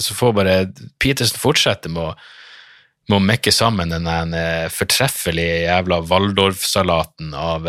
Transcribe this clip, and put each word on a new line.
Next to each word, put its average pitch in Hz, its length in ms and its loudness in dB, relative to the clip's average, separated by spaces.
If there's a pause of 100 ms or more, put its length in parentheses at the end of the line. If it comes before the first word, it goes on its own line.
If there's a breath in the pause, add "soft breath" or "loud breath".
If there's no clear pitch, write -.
så 107 100 -4
får 101 240 2
bare 95 200 4 (440)
Peterson 131 400 0
fortsette 117 480 0
med 82 140 -4
å, 80 80 -4 (960 loud breath)
med 104 80 4
å 98 60 4
mekke 104 320 2
sammen 104 340 0
den 82 160 -4
der, 82 320 -2
eh, 82 320 -2
fortreffelige 85 920 -2
jævla 87 420 0
Waldorf-salaten 92 1300 0
av, 80 360 -4